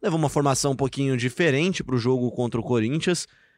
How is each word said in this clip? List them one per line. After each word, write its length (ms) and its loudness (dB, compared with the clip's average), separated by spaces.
levou 160 0
uma 100 2
formação 440 2
um 40 -2
pouquinho 400 -2
diferente 680 0
pro 120 -2
jogo 360 2
contra 280 -2
o 40 -6
Corinthians. 640 0